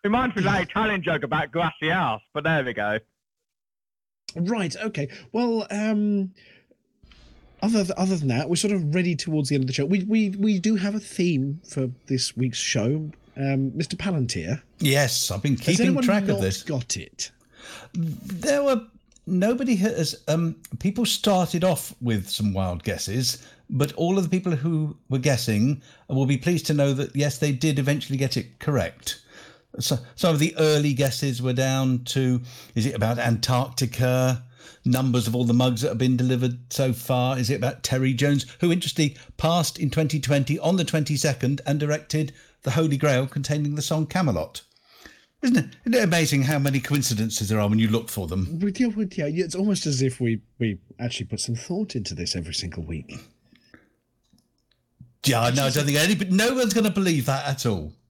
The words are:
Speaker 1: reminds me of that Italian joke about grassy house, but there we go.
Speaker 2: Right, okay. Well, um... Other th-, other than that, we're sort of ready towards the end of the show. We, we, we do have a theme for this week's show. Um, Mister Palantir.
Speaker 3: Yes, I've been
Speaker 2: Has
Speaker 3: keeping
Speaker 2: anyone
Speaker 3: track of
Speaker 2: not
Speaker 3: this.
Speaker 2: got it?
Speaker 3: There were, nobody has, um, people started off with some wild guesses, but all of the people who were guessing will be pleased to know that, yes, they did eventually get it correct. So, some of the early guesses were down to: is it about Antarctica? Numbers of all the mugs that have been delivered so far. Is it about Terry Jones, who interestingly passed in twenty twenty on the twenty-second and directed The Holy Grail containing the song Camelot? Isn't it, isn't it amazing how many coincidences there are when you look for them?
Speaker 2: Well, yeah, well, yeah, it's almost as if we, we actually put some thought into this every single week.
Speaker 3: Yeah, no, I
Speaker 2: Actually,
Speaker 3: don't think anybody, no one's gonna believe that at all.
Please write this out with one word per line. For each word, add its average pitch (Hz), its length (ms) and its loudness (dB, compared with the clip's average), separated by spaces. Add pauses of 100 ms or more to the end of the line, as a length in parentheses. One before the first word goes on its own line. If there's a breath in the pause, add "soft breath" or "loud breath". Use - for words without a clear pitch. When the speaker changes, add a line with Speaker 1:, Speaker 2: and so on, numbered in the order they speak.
Speaker 1:
reminds 233 320 0
me 208 60 -4
of 175 40 0
that 196 180 0
Italian 208 400 -2
joke 160 200 -2
about 147 280 -4
grassy 160 380 -4
house, 147 320 -2 (120)
but 147 100 -6
there 156 200 2
we 123 100 -4
go. 104 240 -2 (1400)
Speaker 2:
Right, 175 420 -2
okay. 214 320 -6 (240 loud breath)
Well, 226 380 0
um... 208 600 0 (1300 soft breath)
Other 214 220 2
th-, 180 140 -2
other 190 180 2
than 147 140 0
that, 139 200 0
we're 175 60 2
sort 202 180 0
of 160 220 0
ready 180 200 2
towards 151 340 -2
the 147 60 2
end 135 80 2
of 127 40 -2
the 131 60 -4
show. 143 120 0
We, 185 180 2
we, 214 280 2
we 202 280 2
do 214 180 2
have 202 180 -2
a 214 40 -4
theme 156 680 -2
for 131 220 -2 (180)
this - 300 -2
week's 120 200 -2
show. 151 540 -2 (260)
Um, 135 400 -2
Mister - 180 -4
Palantir. 131 680 -2 (180)
Speaker 3:
Yes, 139 520 2
I've 104 100 -4
been 143 160 2
Speaker 2:
Has - 80 -8
Speaker 3:
keeping 190 220 4
Speaker 2:
anyone 247 160 4
Speaker 3:
track 208 200 4
of 190 60 -2
Speaker 2:
not 98 120 2
Speaker 3:
this. 95 220 -2
Speaker 2:
got 131 340 -4
it? - 340 -12 (640 loud breath)
Speaker 3:
There 196 680 -2
were, 262 240 2 (400)
nobody 233 520 2
has, 165 500 0
um, 160 300 0 (220)
people 208 260 0
started 180 580 2
off - 380 0
with 110 280 0
some 104 240 0
wild 92 300 -2
guesses, 113 640 -2 (240 loud breath)
but 139 240 0
all 175 240 0
of 185 80 2
the 151 40 -4
people 185 240 0
who 156 440 -2 (120)
were 135 80 0
guessing 127 640 2 (280 loud breath)
will 131 160 2
be 135 120 2
pleased 165 300 0
to 156 60 0
know 143 200 4
that, 135 220 -4
yes, 143 220 0
they 151 160 0
did 143 260 0
eventually 139 380 -2
get 127 180 -2
it - 240 -6
correct. - 600 -2 (580 loud breath)
So, 120 180 -2 (180 loud breath)
some 170 180 2
of 147 60 2
the 160 180 2
early 147 360 4
guesses 127 480 -2
were 127 120 0
down 131 520 0
to: 127 360 0 (340 loud breath)
is 113 100 2
it 135 100 -2
about 110 220 0
Antarctica? 127 1300 0 (400 loud breath)
Numbers 123 440 2
of 113 80 0
all 123 100 2
the 117 80 4
mugs 123 280 4
that 143 80 0
have 117 80 -4
been 127 200 2
delivered 127 560 0
so 131 180 2
far. 127 480 0
Is 113 100 0
it 139 60 2
about 123 280 -4
Terry 131 300 2
Jones, 143 320 2 (140 loud breath)
who 175 140 4
interestingly 165 420 0 (220 loud breath)
passed 165 420 0
in 143 100 0
twenty 156 300 0
twenty 139 400 2
on 170 160 2
the 175 80 2
twenty-second 143 840 0
and 143 120 0
directed 151 540 -2 (300 soft breath)
The 131 80 -2
Holy 147 260 2
Grail 135 300 2
containing 147 480 -2
the 151 80 -4
song 156 240 0
Camelot? 123 560 -2 (800 loud breath)
Isn't 247 140 4
it, 160 80 2 (200)
isn't 233 140 0
it 220 40 4
amazing 156 400 4
how 147 160 2
many 139 200 2
coincidences 113 720 -2
there 110 100 2
are 104 100 2
when 107 100 4
you 110 100 4
look 113 200 0
for 95 180 -6
them? 92 320 -4
Speaker 2:
Well, 202 160 0
yeah, 247 120 0
well, 208 280 -2
yeah, 156 120 -4
it's 165 280 -4
almost 190 300 0
as 135 160 0
if 127 180 0
we, 113 220 0 (180)
we 107 200 -2 (200)
actually 120 280 -6
put 107 140 -6
some 117 140 -4
thought 185 400 -6
into 101 200 -6
this 85 200 -4
every 85 200 -8
single 87 280 -6
week. 78 300 -10 (2000 soft breath)
Speaker 3:
Yeah, 120 300 4
no, 139 80 2
I 135 40 2
Speaker 2:
Actually, 131 40 0
Speaker 3:
don't 143 140 0
think 143 140 2
anybody, 185 320 2
no 220 240 4
one's 240 180 2
gonna 214 180 4
believe 170 360 0
that 139 200 -2
at 135 180 -4
all. 85 280 -2 (160)